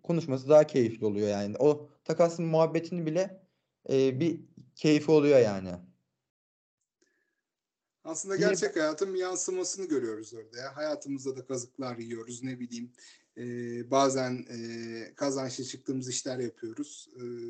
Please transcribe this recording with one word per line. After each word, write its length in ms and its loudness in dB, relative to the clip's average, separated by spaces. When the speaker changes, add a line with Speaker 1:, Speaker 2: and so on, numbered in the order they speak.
Speaker 1:
konuşması 460 -2
daha 180 10
keyifli 380 0
oluyor 220 0
yani. 320 -2
O 300 4
takasın 420 2
muhabbetini 600 2
bile, 380 -2
e, 300 2
bir 200 0
keyfi 360 4
oluyor 280 8
yani. 320 2
Speaker 2:
Aslında 320 -6
Speaker 1:
Yine 120 4
Speaker 2:
gerçek 280 0
hayatın 380 0
bir 60 -2
yansımasını 680 -4
görüyoruz 460 -4
orada 240 -16
ya. 180 -10
Hayatımızda 640 -6
da 80 -14
kazıklar 520 -8
yiyoruz, 460 -12
ne 160 -6
bileyim. 320 -10
E, 60 -12
bazen, 580 2
e, 640 -10
kazançlı 480 -4
çıktığımız 460 -8
işler 300 -6
yapıyoruz. 760 -10
E, 80 -14